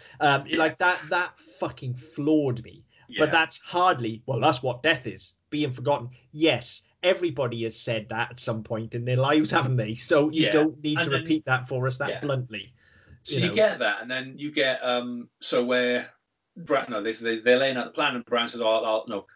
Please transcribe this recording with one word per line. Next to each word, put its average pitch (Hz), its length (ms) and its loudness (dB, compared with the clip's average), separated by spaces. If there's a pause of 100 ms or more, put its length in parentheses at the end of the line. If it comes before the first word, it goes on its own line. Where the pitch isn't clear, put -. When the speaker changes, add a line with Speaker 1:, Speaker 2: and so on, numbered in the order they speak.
(200)
Speaker 1:
Um, 143 260 2
Speaker 2:
<laughs> - 20 -14
Yeah. 156 100 -2
Speaker 1:
like, 160 200 0
that, 180 320 2
that 175 280 -2 (220)
fucking 131 360 -6
floored 143 680 0
me. - 200 -20 (260)
Speaker 2:
Yeah. - 100 -8
Speaker 1:
But 151 120 4
that's 160 280 2
hardly, 147 640 0
"Well, 127 140 -2
that's 143 240 2
what 127 200 -4
death 156 240 2
is, 95 260 -12 (160)
being 147 240 -2
forgotten." 127 380 -2 (200)
Yes, 147 520 0 (200)
everybody 147 600 0
has 113 120 -4
said 110 340 -4
that 113 220 -4
at 123 80 -16
some 110 240 -4
point 117 320 -8
in 120 80 -4
their 123 140 2
lives, 147 340 4
haven't 131 240 2
they? 113 200 0
So 151 340 4
you 156 140 2
Speaker 2:
Yeah. 151 80 4
Speaker 1:
don't 156 300 2
need 151 180 -2
Speaker 2:
And 175 60 0
Speaker 1:
to 156 40 -2
Speaker 2:
then 135 120 0
Speaker 1:
repeat 160 240 0
that 127 220 0
for 131 200 -2
us 131 100 -2
that 139 120 -4
Speaker 2:
Yeah. - 120 -6
Speaker 1:
bluntly, 123 500 -4 (520)
Speaker 2:
So - 120 -6
Speaker 1:
you 139 60 2
Speaker 2:
you 175 80 2
Speaker 1:
know. - 60 -4
Speaker 2:
get 214 240 4
that, 104 220 0
and 120 80 -12
then 131 280 -8
you 147 140 -8
get, 131 300 0
um, 123 460 -2 (140)
so 123 240 0
where 123 440 0 (480)
Bran, 151 320 -2
no, 107 120 -4
they, 113 120 -2
they, 113 260 -2
they're 123 180 6
laying 135 200 2
out 120 80 -2
the - 60 -14
plan, 143 240 -2
and 120 100 -6
Bran 117 220 0
says, 117 140 -8
"Oh, 113 60 0
I'll, 110 420 2
no, 101 160 -6 (100)